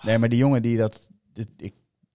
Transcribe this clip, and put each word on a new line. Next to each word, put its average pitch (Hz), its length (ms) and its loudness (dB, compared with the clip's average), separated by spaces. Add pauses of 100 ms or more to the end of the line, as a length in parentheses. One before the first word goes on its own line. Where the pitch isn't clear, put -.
Nee, 110 160 0
maar 117 120 2
die 120 80 0
jongen 135 240 2
die 117 160 0
dat... 110 300 -4 (260)
Dit, 107 140 -12 (100)
ik 95 160 -14 (420)